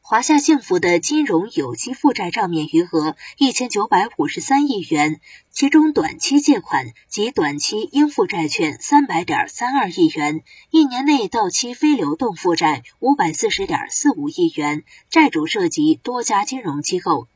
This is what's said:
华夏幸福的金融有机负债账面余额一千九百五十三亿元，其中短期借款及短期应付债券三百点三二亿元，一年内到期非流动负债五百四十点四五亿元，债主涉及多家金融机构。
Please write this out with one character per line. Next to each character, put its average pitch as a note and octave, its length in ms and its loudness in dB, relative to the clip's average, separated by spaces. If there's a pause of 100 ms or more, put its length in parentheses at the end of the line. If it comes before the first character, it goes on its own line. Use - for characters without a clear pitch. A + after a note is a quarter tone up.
华 A3 200 0
夏 D4 180 4
幸 D4 220 4
福 F3+ 180 0
的 F3 220 2
金 D4+ 240 0
融 G#3 280 0
有 C3 220 -4
机 - 200 -8
负 C#4+ 180 2
债 F3+ 180 -4
账 G3 200 -2
面 D#3+ 200 -2
余 E3 120 4
额 D#3 340 -2 (220)
一 C4 140 4
千 B3+ 180 -4
九 G#3 160 -2
百 G3 220 2 (100)
五 - 100 0
十 - 140 -8
三 C#4+ 260 2
亿 G3+ 220 -4
元， D#3 280 0 (320)
其 C#4 200 0
中 D#4 240 6
短 - 240 -2
期 D4 240 2
借 C4 180 4
款 B2+ 320 -4 (160)
及 G#3 220 -4
短 D3 280 -2
期 G#3+ 320 -4
应 D4 200 4
付 G3+ 160 0
债 F3 200 -4
券 D3+ 360 -2
三 C#4+ 240 4
百 E3+ 180 -2
点 C#3 240 -4
三 B3 260 -6
二 A#3+ 140 0
亿 E3+ 200 2
元， D3+ 340 -4 (280)
一 D#4 140 2
年 C4 220 -4
内 C4+ 200 2
到 G#3+ 220 -2
期 A#3+ 240 -4
非 D4+ 240 2
流 D#3+ 200 -2
动 G#3+ 200 -4
负 F3 180 0
债 D#3 280 -2 (180)
五 C4+ 160 2
百 F3+ 160 0
四 - 160 -2
十 - 180 -4
点 - 220 -4
四 - 220 0
五 D3 180 -4
亿 E3 260 0
元， D3+ 300 -4 (240)
债 G3 220 4
主 D#3 160 -2
涉 F3 240 -2
及 D#3 240 2
多 B3 280 -6
家 G#3+ 220 0
金 B3+ 160 -8
融 D3 220 -6
机 F3+ 180 -4
构。 C#3+ 360 -2